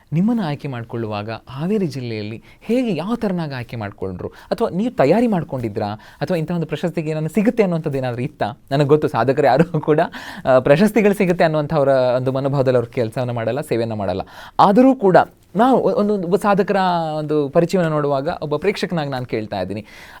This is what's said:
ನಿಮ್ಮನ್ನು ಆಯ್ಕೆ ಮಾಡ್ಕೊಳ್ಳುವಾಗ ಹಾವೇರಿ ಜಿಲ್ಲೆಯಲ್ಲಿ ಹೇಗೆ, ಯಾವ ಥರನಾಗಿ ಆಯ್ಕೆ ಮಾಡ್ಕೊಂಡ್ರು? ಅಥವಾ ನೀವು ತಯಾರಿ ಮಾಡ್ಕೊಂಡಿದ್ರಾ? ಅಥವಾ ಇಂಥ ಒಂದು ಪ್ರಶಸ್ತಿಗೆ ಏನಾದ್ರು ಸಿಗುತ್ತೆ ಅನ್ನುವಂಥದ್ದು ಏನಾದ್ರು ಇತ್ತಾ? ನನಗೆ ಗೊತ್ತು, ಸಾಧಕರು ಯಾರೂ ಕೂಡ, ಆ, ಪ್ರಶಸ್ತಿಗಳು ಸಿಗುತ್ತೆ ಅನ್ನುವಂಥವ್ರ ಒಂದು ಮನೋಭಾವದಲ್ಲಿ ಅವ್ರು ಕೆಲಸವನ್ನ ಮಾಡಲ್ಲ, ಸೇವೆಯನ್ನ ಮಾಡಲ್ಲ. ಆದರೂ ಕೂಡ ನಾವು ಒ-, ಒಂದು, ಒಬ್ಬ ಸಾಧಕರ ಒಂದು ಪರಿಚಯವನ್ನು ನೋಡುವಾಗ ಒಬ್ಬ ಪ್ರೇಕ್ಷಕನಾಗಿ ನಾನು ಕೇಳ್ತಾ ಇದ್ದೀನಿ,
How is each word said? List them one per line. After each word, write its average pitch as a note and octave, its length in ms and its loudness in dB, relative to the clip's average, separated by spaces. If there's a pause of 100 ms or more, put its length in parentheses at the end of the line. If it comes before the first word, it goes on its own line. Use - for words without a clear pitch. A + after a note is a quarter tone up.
(140)
ನಿಮ್ಮನ್ನು G#3+ 300 2
ಆಯ್ಕೆ D3 240 -4
ಮಾಡ್ಕೊಳ್ಳುವಾಗ A2+ 640 -6
ಹಾವೇರಿ D#3+ 580 -4
ಜಿಲ್ಲೆಯಲ್ಲಿ A#2 560 -8 (180)
ಹೇಗೆ, A#3 340 -2
ಯಾವ F3+ 200 -4
ಥರನಾಗಿ F3 380 -4
ಆಯ್ಕೆ B2 220 -10
ಮಾಡ್ಕೊಂಡ್ರು? G2 520 -8
ಅಥವಾ - 420 -4
ನೀವು G#3 220 -4
ತಯಾರಿ F#3+ 360 4
ಮಾಡ್ಕೊಂಡಿದ್ರಾ? A#2+ 600 -4 (340)
ಅಥವಾ F3 160 -2
ಇಂಥ D#3+ 140 -4
ಒಂದು E3+ 140 -2
ಪ್ರಶಸ್ತಿಗೆ D#3 440 -6
ಏನಾದ್ರು D#3 240 -4
ಸಿಗುತ್ತೆ A3 300 2
ಅನ್ನುವಂಥದ್ದು D#3+ 340 -2
ಏನಾದ್ರು B2 240 -4
ಇತ್ತಾ? - 240 -4 (260)
ನನಗೆ C#3 160 2
ಗೊತ್ತು, D3+ 200 4
ಸಾಧಕರು C3 380 0
ಯಾರೂ D3 340 2
ಕೂಡ, D3+ 200 2 (460)
ಆ, C3 140 6
ಪ್ರಶಸ್ತಿಗಳು G3+ 540 4
ಸಿಗುತ್ತೆ F3+ 300 0
ಅನ್ನುವಂಥವ್ರ D#3 460 0
ಒಂದು B2+ 420 2
ಮನೋಭಾವದಲ್ಲಿ C3+ 460 2
ಅವ್ರು A#2 140 -2
ಕೆಲಸವನ್ನ B2 400 -4
ಮಾಡಲ್ಲ, A#2+ 300 -2
ಸೇವೆಯನ್ನ A#2 320 -4
ಮಾಡಲ್ಲ. F#2+ 280 -4 (380)
ಆದರೂ A3 360 8
ಕೂಡ F#3+ 220 4 (380)
ನಾವು A#3 240 4
ಒ-, F3+ 140 2
ಒಂದು, G#3 200 0
ಒಬ್ಬ F3+ 220 -2
ಸಾಧಕರ G3+ 400 2 (420)
ಒಂದು D3+ 320 0
ಪರಿಚಯವನ್ನು E3+ 420 2
ನೋಡುವಾಗ C#3+ 380 0 (120)
ಒಬ್ಬ D3 140 -4
ಪ್ರೇಕ್ಷಕನಾಗಿ E3+ 540 -2
ನಾನು B2+ 160 -6
ಕೇಳ್ತಾ G#2+ 360 -6
ಇದ್ದೀನಿ, G2 240 -8 (360)